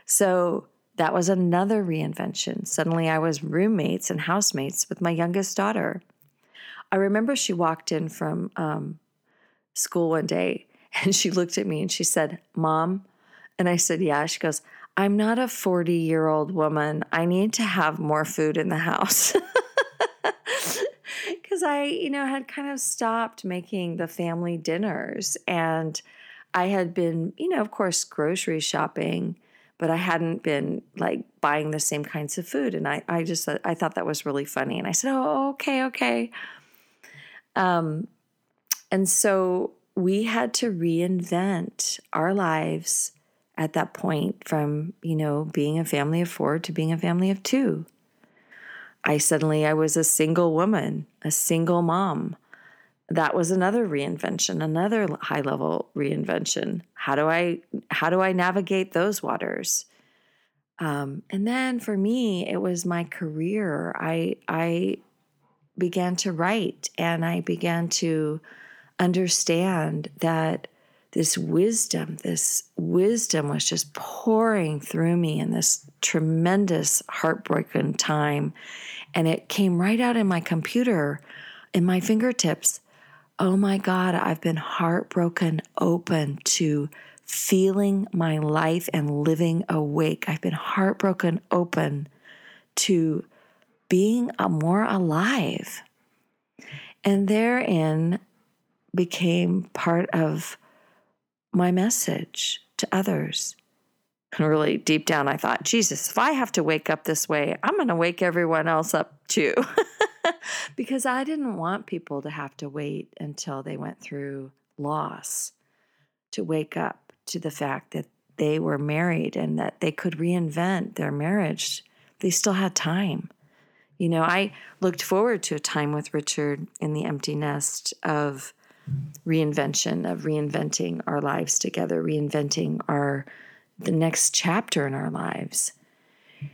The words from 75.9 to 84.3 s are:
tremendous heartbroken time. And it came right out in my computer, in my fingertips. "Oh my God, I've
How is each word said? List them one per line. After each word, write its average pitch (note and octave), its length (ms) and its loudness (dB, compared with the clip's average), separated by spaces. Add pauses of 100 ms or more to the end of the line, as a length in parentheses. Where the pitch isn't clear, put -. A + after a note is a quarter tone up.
tremendous D#3+ 1080 2
heartbroken - 840 0
time. D3 600 0 (600)
And D#3+ 140 4
it - 220 -2
came F3+ 320 4
right G#3+ 180 2
out A#3+ 180 2
in G#3+ 100 4
my F3 140 2
computer, E3 800 0 (520)
in F3 120 4
my F#3 140 4
fingertips. A3 840 2 (580)
"Oh F#3+ 160 4
my G3 220 4
God, F#3 380 2
I've - 260 0